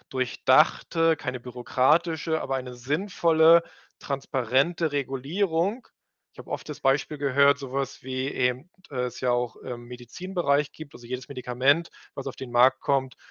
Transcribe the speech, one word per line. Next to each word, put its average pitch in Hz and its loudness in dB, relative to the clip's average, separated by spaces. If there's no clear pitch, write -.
durchdachte, 147 2
keine 131 -6
bürokratische, 151 0
aber 135 -4
eine 127 -6
sinnvolle, 160 4
transparente 135 0
Regulierung. 160 -2
Ich - -16
hab 127 -12
oft 143 -6
das 147 -8
Beispiel 139 0
gehört, 139 2
sowas 135 -6
wie 131 -4
eben, 127 -4
äh, 131 -4
es 123 -6
ja 127 0
auch 123 -2
im 120 -8
Medizinbereich 147 -4
gibt, 147 -12
also 120 -14
jedes 127 -6
Medikament, 131 0
was 131 -4
auf 131 -6
den 123 -8
Markt 123 4
kommt, 135 0